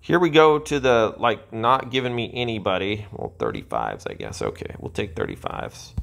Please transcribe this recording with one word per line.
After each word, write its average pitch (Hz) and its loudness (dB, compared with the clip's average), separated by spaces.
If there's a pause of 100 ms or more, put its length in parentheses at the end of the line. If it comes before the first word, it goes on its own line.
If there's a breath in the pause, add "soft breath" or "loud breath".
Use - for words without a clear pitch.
Here 170 0
we 175 4
go 156 8
to 147 -4
the, 120 4
like, 113 -2
not 123 2
giving 123 -2
me 120 -4
anybody. 104 -2
Well, - -10
thirty-fives, 55 -4
I - -8
guess. - -10
Okay, - -6
we'll - -10
take 95 -6
thirty-fives. - -8